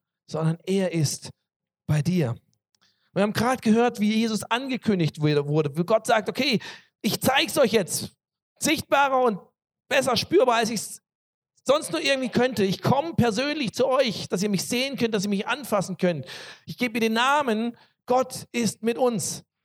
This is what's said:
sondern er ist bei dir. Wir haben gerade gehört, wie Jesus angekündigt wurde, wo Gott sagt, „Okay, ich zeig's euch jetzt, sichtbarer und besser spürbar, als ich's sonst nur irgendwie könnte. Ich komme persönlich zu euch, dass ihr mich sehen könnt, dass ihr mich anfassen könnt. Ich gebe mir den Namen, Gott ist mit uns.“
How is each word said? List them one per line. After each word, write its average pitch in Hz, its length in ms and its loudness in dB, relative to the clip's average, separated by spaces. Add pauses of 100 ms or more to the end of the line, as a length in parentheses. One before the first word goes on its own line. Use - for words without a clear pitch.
(280)
sondern 160 380 -2
er 190 280 -2
ist - 380 -4 (560)
bei 151 160 0
dir. 165 320 0 (800)
Wir 190 100 2
haben 208 100 0
gerade 247 280 0
gehört, 233 380 2
wie 208 140 2
Jesus 220 300 0
angekündigt 226 760 -2
wurde, 147 560 0
wo 170 80 0
Gott 220 220 0
sagt, 220 240 2
„Okay, 254 300 0 (440)
ich - 160 -2
zeig's 277 380 2
euch 262 140 4
jetzt, 185 440 -2 (440)
sichtbarer 277 640 2
und 220 160 2 (500)
besser 262 260 2
spürbar, 254 420 4
als 233 120 0
ich's - 320 -8 (640)
sonst 285 280 2
nur 311 80 -2
irgendwie 269 300 -2
könnte. 240 340 0
Ich 190 200 -2
komme 294 320 0
persönlich 247 580 0
zu - 140 0
euch, 262 420 0
dass 185 140 -2
ihr 214 60 0
mich 190 180 -2
sehen 262 300 -2
könnt, 220 180 -2
dass 196 80 -2
ihr 208 60 -2
mich 202 180 -2
anfassen 208 500 -4
könnt. 165 300 -2 (400)
Ich 170 100 -10
gebe 240 160 -2
mir 240 60 0
den 220 140 2
Namen, 240 600 0 (300)
Gott 254 460 0
ist 240 320 -4
mit 226 160 -2
uns.“ 240 440 -2 (220)